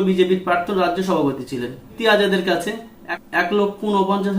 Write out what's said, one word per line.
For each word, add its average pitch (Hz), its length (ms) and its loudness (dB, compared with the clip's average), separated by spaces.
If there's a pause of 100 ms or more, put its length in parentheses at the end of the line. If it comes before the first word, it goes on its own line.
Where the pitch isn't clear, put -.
বিজেপির 185 380 2
প্রাক্তন 175 320 0
রাজ্য 175 300 0
সভাপতি 139 420 0
ছিলেন। 123 220 -6
মুফতি - 320 -10 (100)
আজাদের 190 340 2
কাছে 175 220 0 (420)
এক, - 80 -8 (200)
এক 175 80 -2 (100)
লক্ষ 202 200 0 (100)
ঊনপঞ্চাশ 196 500 0